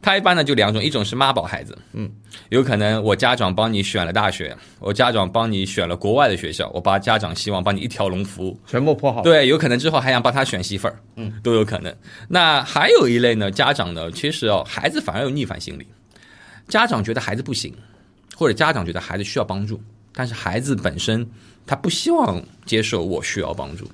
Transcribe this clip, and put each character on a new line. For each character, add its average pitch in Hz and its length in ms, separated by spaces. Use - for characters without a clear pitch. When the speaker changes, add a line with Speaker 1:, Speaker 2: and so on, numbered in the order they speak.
Speaker 1:
他 196 140
一 196 60
般 185 140
呢 165 60
就 143 120
两 104 180
种， 107 100
一 139 80
种 123 140
是 101 100
妈 135 200
宝 101 100
孩 87 220
子。 - 120
Speaker 2:
嗯。 107 160
Speaker 1:
有 123 120
可 127 160
能 107 260
我 104 120
家 123 200
长 95 180
帮 110 200
你 101 80
选 95 240
了 85 80
大 104 160
学， 85 260
我 98 140
家 123 180
长 101 180
帮 113 220
你 95 140
选 87 240
了 90 80
国 104 160
外 135 160
的 92 80
学 80 160
校， 60 180
我 - 80
把 98 200
家 110 180
长 87 180
希 - 140
望 92 140
帮 101 120
你 95 40
一 - 80
条 104 200
龙 92 160
服 92 220
务。 - 220
Speaker 2:
全 123 160
部 151 100
铺 139 180
好。 113 120
Speaker 1:
对， 156 240
有 147 100
可 151 100
能 123 120
之 151 100
后 156 100
还 131 120
想 123 100
帮 123 100
他 131 140
选 92 180
媳 98 140
妇 101 100
儿。 - 120
Speaker 2:
嗯。 107 260
Speaker 1:
都 117 140
有 110 100
可 98 140
能。 87 120
那 160 340
还 160 260
有 453 180
一 120 100
类 120 160
呢， 104 160
家 131 240
长 101 220
呢， 82 160
其 147 200
实 151 160
哦， 101 200
孩 - 200
子 302 140
反 - 140
而 117 80
有 135 80
逆 143 120
反 - 160
心 71 200
理， - 80
家 220 180
长 113 180
觉 110 80
得 117 80
孩 101 160
子 123 60
不 139 100
行， - 220
或 165 120
者 113 60
家 156 180
长 107 140
觉 85 80
得 90 80
孩 90 160
子 101 60
需 101 160
要 107 60
帮 98 200
助， 107 160
但 127 140
是 113 80
孩 98 240
子 135 160
本 85 240
身 113 280
他 139 100
不 - 140
希 294 220
望 226 320
接 110 180
受 104 200
我 87 200
需 - 160
要 80 120
帮 71 240
助 95 180